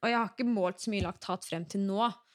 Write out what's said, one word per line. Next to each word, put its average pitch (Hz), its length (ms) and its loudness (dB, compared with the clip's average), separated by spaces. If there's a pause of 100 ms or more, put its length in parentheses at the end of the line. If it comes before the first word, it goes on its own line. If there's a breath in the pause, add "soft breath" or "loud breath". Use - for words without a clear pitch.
og 226 80 2
jeg 240 80 4
har 220 100 0
ikke - 180 -2
målt 185 320 2
så - 140 -4
mye 196 100 0
laktat - 460 -4
frem 165 160 -4
til 196 160 -2
nå. 202 300 2 (240 soft breath)